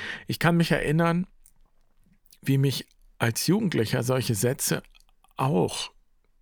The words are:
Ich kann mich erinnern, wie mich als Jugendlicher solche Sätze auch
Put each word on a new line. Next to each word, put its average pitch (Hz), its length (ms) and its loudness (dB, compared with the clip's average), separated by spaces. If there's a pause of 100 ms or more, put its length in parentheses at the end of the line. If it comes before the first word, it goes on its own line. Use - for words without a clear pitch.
(280)
Ich - 100 -4
kann 170 180 4
mich 170 140 4
erinnern, 170 560 2 (1120)
wie 135 180 0
mich 135 280 0 (320)
als 113 300 0
Jugendlicher 139 560 0
solche 123 320 -2
Sätze 123 480 -2 (520)
auch 147 540 -2 (520)